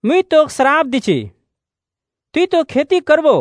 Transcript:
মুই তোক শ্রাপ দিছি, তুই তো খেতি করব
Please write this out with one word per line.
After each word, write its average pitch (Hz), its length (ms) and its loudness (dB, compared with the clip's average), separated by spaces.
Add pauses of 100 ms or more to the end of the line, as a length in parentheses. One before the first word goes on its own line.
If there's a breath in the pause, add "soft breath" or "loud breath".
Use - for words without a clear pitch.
মুই 330 180 0
তোক 311 280 2
শ্রাপ 285 360 0
দিছি, 214 320 -2 (1160)
তুই 349 120 0
তো 359 180 -2
খেতি 302 360 -2
করব 311 260 0 (140)